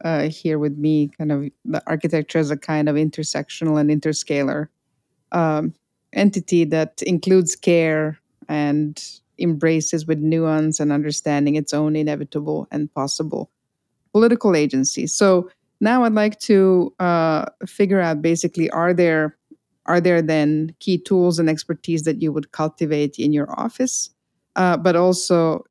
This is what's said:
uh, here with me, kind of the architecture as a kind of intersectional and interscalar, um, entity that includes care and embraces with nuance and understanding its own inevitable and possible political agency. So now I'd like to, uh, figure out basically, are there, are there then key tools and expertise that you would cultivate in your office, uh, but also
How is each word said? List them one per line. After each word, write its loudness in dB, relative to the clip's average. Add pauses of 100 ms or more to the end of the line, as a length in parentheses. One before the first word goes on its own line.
uh, -2
here -2
with -2
me, 2
kind -2
of -4 (160)
the -4
architecture -2
as 0
a -4
kind -2
of 0
intersectional -2
and 2
interscalar, -2 (640)
um, 0 (400)
entity 2
that -2
includes 2
care 0 (300)
and -4 (180)
embraces 0
with -2
nuance 0
and 0
understanding 0
its -4
own 0
inevitable -4
and -6
possible -6 (640)
political 4
agency. 0
So 2 (320)
now 2
I'd 2
like 0
to, 4
uh, 0 (200)
figure 0
out 0
basically, 0
are 0
there, 2 (480)
are 2
there 4
then 0
key 0
tools 2
and 2
expertise -4
that -2
you 0
would -6
cultivate -2
in 0
your -2
office, -4 (460)
uh, 2
but 2
also 0